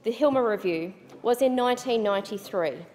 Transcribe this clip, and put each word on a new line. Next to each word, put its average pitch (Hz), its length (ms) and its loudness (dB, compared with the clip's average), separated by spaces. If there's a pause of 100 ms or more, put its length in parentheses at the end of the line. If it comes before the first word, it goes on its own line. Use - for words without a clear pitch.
the 226 80 -2
Hilmer 262 360 2
Review, 185 460 -2 (300)
was 240 180 2
in 254 140 4
nineteen 247 480 0
ninety-three 196 920 -2